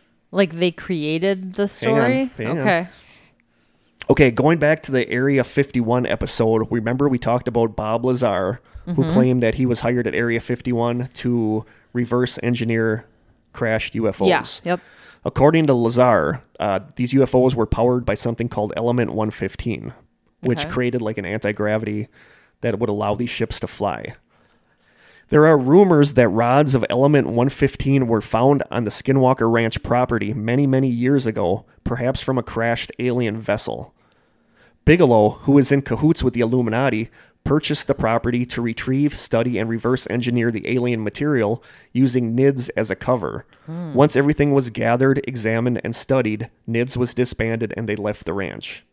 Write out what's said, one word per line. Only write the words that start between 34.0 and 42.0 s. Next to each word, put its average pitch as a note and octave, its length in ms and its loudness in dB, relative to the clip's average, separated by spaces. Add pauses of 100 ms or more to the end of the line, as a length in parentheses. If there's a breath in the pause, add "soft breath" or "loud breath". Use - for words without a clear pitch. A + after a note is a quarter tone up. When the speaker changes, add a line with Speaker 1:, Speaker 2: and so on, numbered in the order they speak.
Speaker 2:
Bigelow, B2 460 6 (100)
who C#3 160 4
is C3+ 140 4
in C#3 100 2
cahoots C3+ 400 0
with B2 140 0
the A#2+ 60 0
Illuminati, A#2 680 0 (340 soft breath)
purchased - 440 -2
the C#3 80 0
property A#2+ 500 0
to A#2+ 160 -8
retrieve, C3 560 -2
study, A#2 400 -2
and A2 100 -2
reverse A#2+ 440 -2
engineer A#2+ 400 0
the A2 200 -6
alien A#2+ 320 -2
material A#2+ 600 -2 (280 loud breath)
using A#2+ 460 0